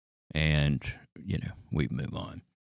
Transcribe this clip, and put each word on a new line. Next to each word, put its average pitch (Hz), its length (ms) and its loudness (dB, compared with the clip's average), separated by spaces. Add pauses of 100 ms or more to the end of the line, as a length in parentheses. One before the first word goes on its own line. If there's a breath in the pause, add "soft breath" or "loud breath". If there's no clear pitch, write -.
(340)
And, 73 480 4 (340)
you - 220 -4
know, - 140 -6 (180)
we 76 180 2
move - 260 -4
on. - 280 -8 (220)